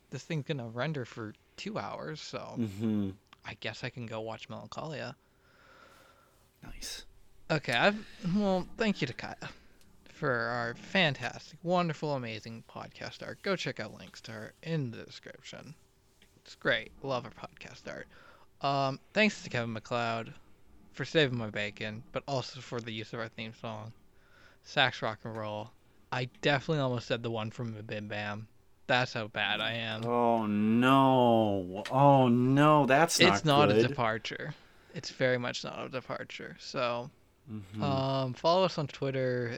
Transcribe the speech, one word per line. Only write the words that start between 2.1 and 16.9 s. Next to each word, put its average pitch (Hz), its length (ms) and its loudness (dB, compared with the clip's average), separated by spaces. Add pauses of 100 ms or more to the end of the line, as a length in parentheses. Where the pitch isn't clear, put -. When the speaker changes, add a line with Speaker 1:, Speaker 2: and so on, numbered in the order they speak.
Speaker 1:
so 110 380 -10
Speaker 2:
Mm-hmm. 104 520 -2 (340)
Speaker 1:
I - 100 -12
guess - 280 -10
I 127 80 -6
can 120 160 -12
go 110 140 -8
watch 110 280 -10
Melancholia." 120 680 -10 (1500)
Speaker 2:
Nice. - 420 -12 (460)
Speaker 1:
Okay, 147 240 -2
I've, 202 300 2 (300)
well, 196 320 2 (100)
thank 214 240 0
you 147 60 0
to 120 60 -4
Kaya - 240 -12 (720)
for - 240 -4
our 117 420 -4
fantastic, - 880 -2
wonderful, 165 520 0
amazing 113 540 -8
podcast 123 560 -14
art. 120 180 -12
Go 196 120 -2
check 143 240 -6
out 107 200 -10
links 87 240 -20
to 117 100 -16
her 110 200 -12 (100)
in 156 280 -2
the 110 140 -12
description. - 720 -18 (680)
It's - 100 -20
great. 113 360 0 (120)